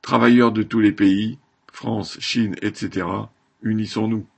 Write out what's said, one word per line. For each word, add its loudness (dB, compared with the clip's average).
« -
Travailleurs 4
de -2
tous -2
les 4
pays, 0
France, -8
Chine, -2
et -2
cetera, -6
unissons-nous. » -2